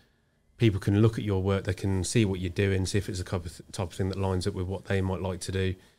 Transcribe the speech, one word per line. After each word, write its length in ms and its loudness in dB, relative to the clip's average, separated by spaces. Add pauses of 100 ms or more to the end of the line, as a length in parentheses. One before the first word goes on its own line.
(580)
people 220 4
can 220 4
look 160 4
at 60 -4
your 180 0
work, 220 2
they 100 -2
can 300 0
see 200 2
what 160 0
you're 100 -2
doing, 360 2
see 120 0
if 100 -2
it's 120 -4
a 40 -4
type 200 -4
of 120 -12
th-, 160 -18
type 160 -4
of 60 -18
thing 140 0
that 100 -4
lines 280 0
up 80 -2
with 120 -4
what 200 -6
they 140 2
might 200 0
like 200 -4
to 120 -8
do, 220 0 (240)